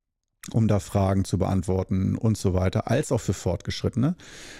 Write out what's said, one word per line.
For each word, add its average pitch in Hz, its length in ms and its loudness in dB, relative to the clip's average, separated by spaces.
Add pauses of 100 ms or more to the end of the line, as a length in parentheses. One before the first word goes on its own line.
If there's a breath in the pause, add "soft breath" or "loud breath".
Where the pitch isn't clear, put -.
(500)
um 113 160 2
da 104 140 2
Fragen 98 440 2
zu - 140 0
beantworten 95 800 0
und 110 200 2
so 95 160 0
weiter, 92 380 2
als 135 220 0
auch 117 80 0
für - 120 -2
Fortgeschrittene. - 840 -2 (440 loud breath)